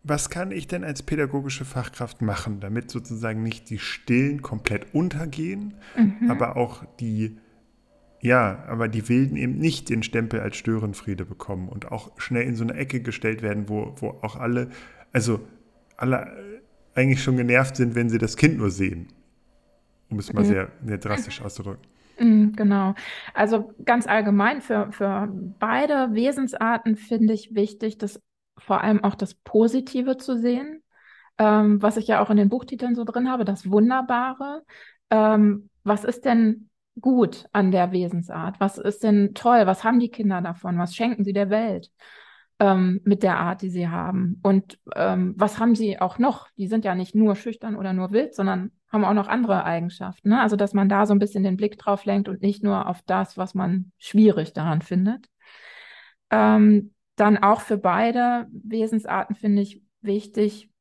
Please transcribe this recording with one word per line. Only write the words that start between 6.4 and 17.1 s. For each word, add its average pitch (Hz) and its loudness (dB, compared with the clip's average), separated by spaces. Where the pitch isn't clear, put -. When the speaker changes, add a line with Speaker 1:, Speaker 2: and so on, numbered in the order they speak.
Speaker 1:
auch 120 -4
die, 110 -4
ja, 120 2
aber 113 -4
die 107 -6
Wilden 135 2
eben 135 -4
nicht 156 -2
den 113 -2
Stempel 113 -4
als 104 -8
Störenfriede 104 -6
bekommen 92 -10
und - -14
auch - -14
schnell 120 -4
in 120 -4
so 113 -4
eine 117 -4
Ecke 131 -6
gestellt 110 -6
werden, 104 -4
wo, 107 -6
wo 110 -6
auch 107 -8
alle, 123 -4
also 113 0
alle 196 -6
eigentlich 135 2